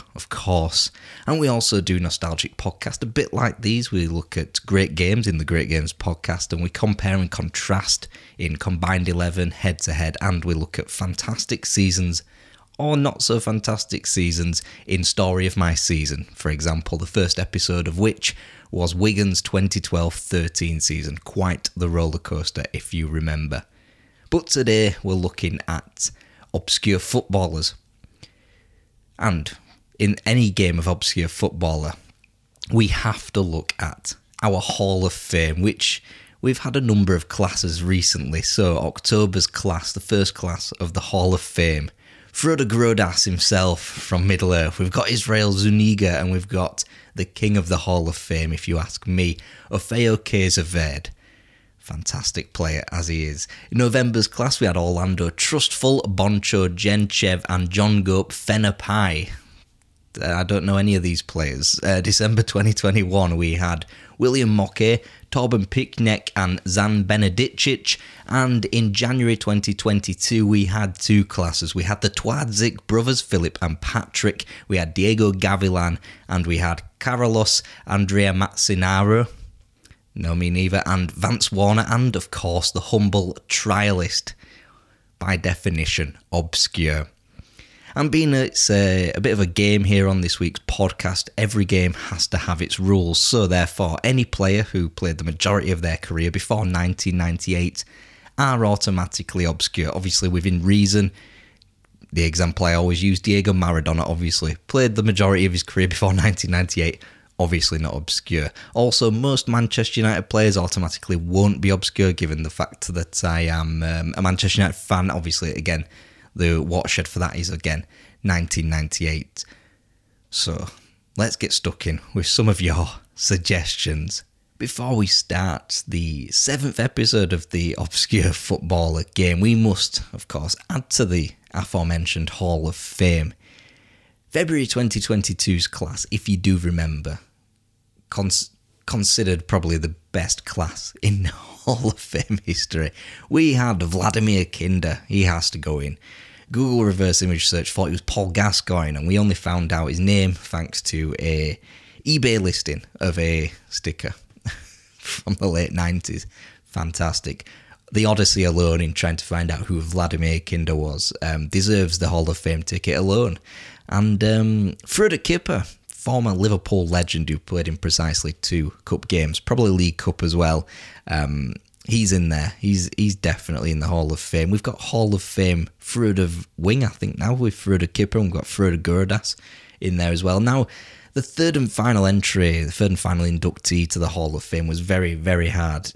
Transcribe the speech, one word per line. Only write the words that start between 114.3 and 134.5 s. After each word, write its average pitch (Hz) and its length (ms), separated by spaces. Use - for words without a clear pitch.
United 87 180
fan. 92 320
Obviously, 82 440
again, 80 320
the 82 220
watershed 85 500
for - 100
that 87 180
is, 87 140
again, 80 360
nineteen 85 460
ninety-eight. 78 760
So, - 380
let's 113 180
get - 180
stuck - 340
in 82 140
with 92 120
some 110 220
of 92 120
your 82 260
suggestions. 85 1080
Before 123 360
we 107 120
start - 800
the 80 400
seventh 135 500
episode 110 540
of 82 160
the 85 300
Obscure - 560
Footballer 82 680
game, 90 260
we 113 140
must, 110 480
of - 160
course, 76 260
add 143 220
to 117 160
the 87 240
aforementioned 85 760
Hall 82 400
of 80 80
Fame. 85 560
February 160 380